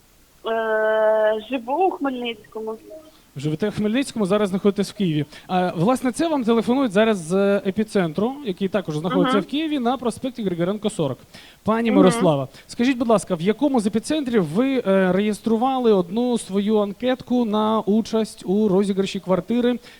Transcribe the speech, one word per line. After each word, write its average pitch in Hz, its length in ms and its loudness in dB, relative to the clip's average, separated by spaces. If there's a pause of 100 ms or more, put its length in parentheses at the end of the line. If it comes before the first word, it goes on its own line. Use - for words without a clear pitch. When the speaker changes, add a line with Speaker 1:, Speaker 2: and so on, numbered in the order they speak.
(460)
Speaker 1:
Е, 220 960 2 (100)
живу 269 360 0
у 349 40 2
Хмельницькому. 233 840 -6 (600)
Speaker 2:
Живете 156 320 -2
в 202 80 -6
Хмельницькому, 214 500 -2
зараз 208 220 2
знаходитесь 196 420 0
в - 40 -16
Києві. 156 300 0 (220)
А, 180 300 0
власне, 247 360 0
це 330 160 -2
вам 285 160 0
телефонують 233 480 2
зараз 214 260 2
з 196 380 0
епіцентру, 202 760 -2 (100)
який 196 240 -4
також 175 280 -4
знаходиться 254 400 2
Speaker 1:
Мгм. 175 100 0
Speaker 2:
в - 40 -16
Києві, 302 280 -2
на 247 180 0
проспекті 247 460 -6
Григоренко, 190 480 -2
сорок. 135 280 -4 (460)
Пані 226 260 2
Speaker 1:
Мгм. - 80 6
Speaker 2:
Мирослава, 160 500 2 (200)
скажіть, 247 300 -2
будь 240 100 -2
ласка, 202 260 2
в 156 60 -4
якому 226 400 0
з 190 60 0
епіцентрів 233 580 0
ви, 247 420 0
е, 190 260 4
реєстрували 220 800 0
одну 214 460 0
свою 202 400 0
анкетку 240 640 0
на 214 360 0
участь 214 640 0
у 208 220 2
розіграші 196 520 0
квартири 233 580 0 (220)